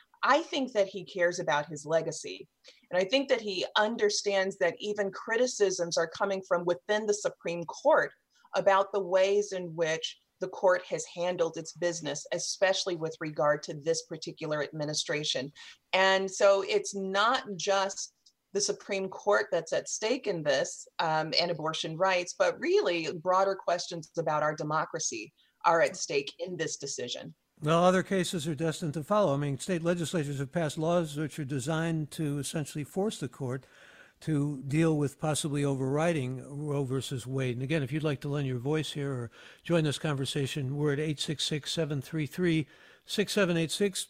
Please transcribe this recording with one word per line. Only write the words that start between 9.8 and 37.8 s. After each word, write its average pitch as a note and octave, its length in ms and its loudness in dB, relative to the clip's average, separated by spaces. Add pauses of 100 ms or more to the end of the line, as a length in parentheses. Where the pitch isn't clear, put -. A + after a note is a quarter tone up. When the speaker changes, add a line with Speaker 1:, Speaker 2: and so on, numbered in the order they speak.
Speaker 1:
the F3+ 80 -4
court F3+ 420 4
has D#3+ 240 -4
handled E3+ 440 0
its D#3+ 160 -10
business, D#3+ 580 -4
especially F#3 640 0
with D#3+ 240 -4
regard D3+ 440 0
to E3+ 100 -8
this D#3 300 -2
particular D3+ 600 -6
administration. D3+ 880 -4 (400)
And F#3+ 400 4
so G3 360 6
it's G3+ 280 0
not G3+ 480 2 (140)
just G3 560 0 (400)
the G3 80 0
Supreme G3 480 -2
Court G#3 420 2
that's E3 220 0
at D3+ 160 0
stake B3 380 -2
in F3 140 -2
this, D3 460 0 (120)
um, D#3 400 0
and F3 120 2
abortion E3+ 460 -4
rights, F3+ 400 2
but F3 240 2
really A3 500 2
broader F#3 440 2
questions F3 600 -4
about D#3 260 0
our D#3 120 0
democracy D#3 760 -4 (320)
are E3 160 6
at - 160 2
stake - 420 -2
in F3+ 160 -6
this D#3 220 -4
decision. C3 560 -8 (280)
Speaker 2:
Well, E3 240 4
other F#3 180 6
cases F3+ 420 -2
are D#3+ 100 -2
destined D#3 400 -2
to D#3 80 -4
follow. G3 300 4
I C#3 40 2
mean, C#3+ 200 0
state - 260 -2
legislatures E3 560 0
have C3+ 120 -4
passed D#3+ 260 -2
laws D#3+ 380 0
which D3+ 240 -4
are D3+ 60 -4
designed D#3 640 -2
to D3 260 -2
essentially C#3+ 460 -4
force G3+ 360 -2
the C#3 100 -4
court C3 360 -6 (560)
to D3 460 0
deal D#3 300 4
with C#3+ 220 0
possibly D3 440 0
overriding C3+ 840 0
Roe C#3+ 340 -2
versus B2+ 420 -4
Wade. C3 300 -2
And B2 80 -4
again, D3 180 0